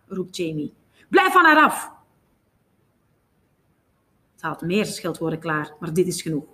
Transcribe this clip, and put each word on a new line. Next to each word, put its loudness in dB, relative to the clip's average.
roept -10
Jamie. -6
Blijf 4
van 6
haar 8
af. 0
Ze -20
haalt -6
meer -2
scheldwoorden -6
klaar, -4
maar -10
dit 2
is -6
genoeg. -6